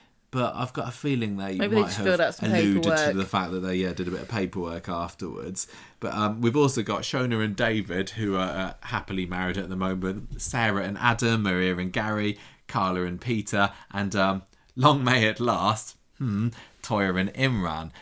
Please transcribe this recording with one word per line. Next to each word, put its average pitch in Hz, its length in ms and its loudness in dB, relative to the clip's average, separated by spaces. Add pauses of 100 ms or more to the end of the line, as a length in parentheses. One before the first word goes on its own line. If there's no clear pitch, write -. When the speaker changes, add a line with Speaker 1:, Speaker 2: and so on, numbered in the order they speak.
(300)
Speaker 1:
but 127 260 0
I've 120 160 -6
got 120 160 -6
a - 20 -6
feeling 117 460 -2
they 95 200 -4
Speaker 2:
Maybe 208 200 2
they 214 60 8
Speaker 1:
might 202 40 2
Speaker 2:
just 196 120 -4
Speaker 1:
have 202 80 -2
Speaker 2:
filled 180 140 4
out 165 140 2
some 214 160 0
Speaker 1:
alluded - 320 4
Speaker 2:
paperwork. 156 300 4
Speaker 1:
to 95 40 -2
the 95 80 0
fact 92 280 -2
that 92 80 -2
they, 92 160 0
yeah, 92 160 0
did 87 160 -4
a - 20 -2
bit 90 120 -4
of 92 60 -12
paperwork 90 600 -4
afterwards. 85 800 -6 (320)
But, 113 120 -4
um, 107 280 0
we've 117 160 4
also 135 260 4
got 104 200 -2
Shona 123 420 0
and 107 100 0
David, 98 560 0
who 104 240 -2
are, 95 140 2
uh, 92 320 -4
happily 95 460 -4
married 90 300 -2
at 92 120 -4
the 92 80 -4
moment, 92 680 -4
Sarah 107 400 0
and 98 160 -4
Adam, 117 460 2
Maria 90 320 2
and 90 160 -4
Gary, 107 440 -2 (300)
Carla 92 380 0
and 90 160 -4
Peter, 104 500 0 (220)
and, 101 240 -2
um, 95 260 2 (320)
long 139 300 4
may 123 220 4
it 107 120 0
last, 110 560 0 (240)
hmm, 113 300 0 (340)
Toya 98 360 0
and 98 160 0
Imran. 87 680 -2